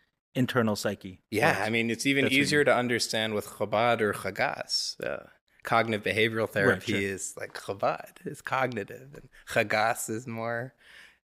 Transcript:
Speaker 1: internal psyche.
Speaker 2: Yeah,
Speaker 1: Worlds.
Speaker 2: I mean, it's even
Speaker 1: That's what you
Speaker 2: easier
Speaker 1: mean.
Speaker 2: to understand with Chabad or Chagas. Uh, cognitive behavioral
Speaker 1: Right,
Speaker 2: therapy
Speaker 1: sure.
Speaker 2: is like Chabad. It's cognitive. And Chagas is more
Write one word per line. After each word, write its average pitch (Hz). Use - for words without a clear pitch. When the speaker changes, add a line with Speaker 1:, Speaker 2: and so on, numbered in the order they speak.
Speaker 1:
internal 120
psyche. 98
Speaker 2:
Yeah, 127
Speaker 1:
Worlds. 101
Speaker 2:
I 110
mean, 113
it's 113
even 139
Speaker 1:
That's -
what 135
you 143
Speaker 2:
easier 147
Speaker 1:
mean. 143
Speaker 2:
to 123
understand 113
with 101
Chabad 113
or 104
Chagas. -
Uh, -
cognitive 113
behavioral 110
Speaker 1:
Right, 104
Speaker 2:
therapy 98
Speaker 1:
sure. 101
Speaker 2:
is 98
like -
Chabad. -
It's 151
cognitive. 127
And -
Chagas 110
is 117
more 117